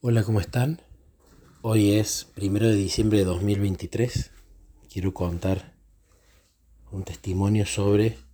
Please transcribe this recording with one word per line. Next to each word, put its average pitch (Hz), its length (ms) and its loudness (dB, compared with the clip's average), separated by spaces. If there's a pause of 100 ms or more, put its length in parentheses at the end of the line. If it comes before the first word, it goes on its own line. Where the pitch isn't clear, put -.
Hola, 117 220 2
¿cómo 107 160 0
están? 127 420 -2 (800)
Hoy 107 300 4
es 107 420 -2
primero 101 340 0
de 110 60 4
diciembre 104 460 2
de 98 40 4
dos 90 180 -2
mil 101 180 0
veintitrés. 101 720 -2 (640)
Quiero 90 220 -4
contar 90 600 -4 (1200)
un 98 100 -8
testimonio 98 640 0
sobre 104 540 2 (160)